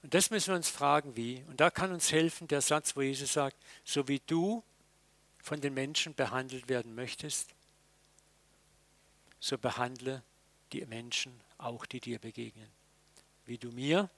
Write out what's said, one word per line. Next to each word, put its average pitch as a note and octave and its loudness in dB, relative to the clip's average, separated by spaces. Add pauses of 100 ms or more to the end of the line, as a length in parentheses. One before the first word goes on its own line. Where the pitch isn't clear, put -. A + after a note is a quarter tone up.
Und D3 -4
das F#3 6
müssen G3 0
wir F#3+ 2
uns E3+ 0
fragen, C#3+ 4
wie. A#2+ -4
Und C#3+ 0
da E3+ 10
kann F#3+ 0
uns E3+ 2
helfen D#3+ 4
der C#3+ 2
Satz, - 2
wo C#3 -2
Jesus C3+ 0
sagt, C#3 0 (280)
„So C#3 0
wie C#3 0
du F#3+ 2 (800)
von D3+ -6
den C#3 -2
Menschen C#3+ -2
behandelt B2+ -2
werden A#2 -2
möchtest, B2+ -6 (1900)
so - -4
behandle B2 -4 (520)
die - -6
Menschen A#2+ -6 (180)
auch, A#2+ -8
die B2+ -10
dir A#2 -6
begegnen. A2 -12 (800)
Wie A#2+ -8
du A#2+ -10
mir D3+ 2